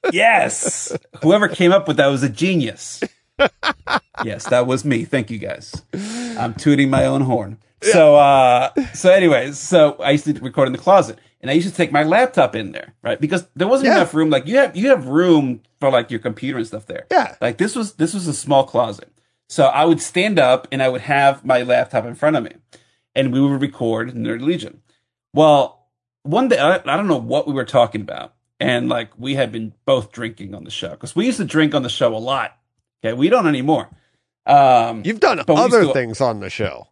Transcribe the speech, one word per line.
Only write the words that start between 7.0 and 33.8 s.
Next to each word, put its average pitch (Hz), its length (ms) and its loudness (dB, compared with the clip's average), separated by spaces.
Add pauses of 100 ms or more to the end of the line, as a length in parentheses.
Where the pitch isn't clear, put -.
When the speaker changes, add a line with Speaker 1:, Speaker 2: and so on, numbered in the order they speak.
Speaker 1:
own 135 160 -2
horn. 113 360 -4 (240)
Speaker 2:
Yeah. 214 100 2
Speaker 1:
So, 156 240 8
uh, 131 540 6 (240)
so - 180 2
anyways, 147 460 2
so 151 420 4
I 139 120 -2
used 147 120 0
to 151 160 -2
record 131 260 -2
in 127 60 -6
the - 80 -8
closet, 180 380 2 (220)
and 123 100 -10
I 143 40 0
used 170 140 2
to - 60 -10
take 160 180 -2
my 156 100 2
laptop 175 540 2
in 107 160 -8
there, - 300 -16
right? 117 180 -4
Because 151 340 -4
there 175 140 -4
wasn't 269 220 2
Speaker 2:
Yeah. 320 80 4
Speaker 1:
enough - 160 0
room. 156 160 2
Like, 135 180 0
you 233 80 -2
have, 277 180 2
you 208 140 -2
have 185 180 2
room 147 540 2 (180)
for, 139 120 2
like, 120 200 0
your 117 80 -6
computer 127 400 -8
and 113 80 -6
stuff 107 200 -14
there. - 260 -14
Speaker 2:
Yeah. 349 280 0
Speaker 1:
Like, 120 180 -4
this 208 180 -4
was, 220 180 -6
this 160 200 -2
was 185 120 -8
a 147 80 -4
small 135 300 0
closet. 110 480 -6 (360)
So 143 180 2
I 147 180 2
would 165 180 2
stand 190 380 -2
up, 127 320 2
and 135 100 -2
I 131 60 2
would 127 140 -6
have 139 420 0
my 127 180 0
laptop 123 420 -2
in 117 120 -12
front 151 180 0
of 123 80 -2
me, 95 100 -12 (640)
and 131 180 0
we 131 80 0
would 139 220 2
record 120 520 -4
Nerdy 117 280 -8
Legion. 151 400 -6 (500)
Well, 147 540 2 (380)
one 214 240 0
day, 147 100 2
I, 151 160 2
I 143 220 -4
don't 202 100 -2
know 160 100 0
what 120 300 -4
we 143 80 -6
were 131 100 -4
talking 117 360 0
about, - 340 -14 (240)
and, 123 300 -2
like, 117 280 -4
we 135 200 -8
had 123 160 -2
been 113 200 -10 (140)
both 127 240 -2
drinking 110 440 -14
on 80 100 -18
the - 60 -18
show, - 260 -12
'cause - 180 -18
we 208 120 -2
used 254 120 -4
to 196 60 -4
drink 156 320 -2
on 131 80 -2
the 120 40 -8
show 117 260 -2
a 110 40 -8
lot. 120 380 -6 (480)
Okay, 139 100 -4
we 139 140 0
don't 220 180 2
anymore. 139 420 -2 (560)